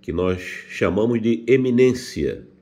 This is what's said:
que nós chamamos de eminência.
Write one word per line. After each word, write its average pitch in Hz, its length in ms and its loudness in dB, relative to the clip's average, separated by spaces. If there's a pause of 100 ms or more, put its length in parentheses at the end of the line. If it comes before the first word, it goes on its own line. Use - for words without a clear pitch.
que - 100 -10
nós 92 300 -2
chamamos 110 800 -2
de 113 260 0
eminência. 123 960 2 (160)